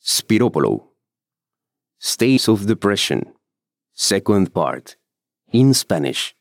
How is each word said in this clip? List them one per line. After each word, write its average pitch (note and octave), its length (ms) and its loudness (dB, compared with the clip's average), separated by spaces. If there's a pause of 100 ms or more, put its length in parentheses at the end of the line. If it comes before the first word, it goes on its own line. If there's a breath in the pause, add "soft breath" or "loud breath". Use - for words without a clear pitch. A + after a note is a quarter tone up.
Spiropoulou. D2+ 920 -2 (1040)
States - 500 0
of G#2 180 0
Depression. G2+ 680 -2 (580)
Second G2 580 0
part. C2+ 480 -6 (540)
In C3 220 4
Spanish. - 680 -4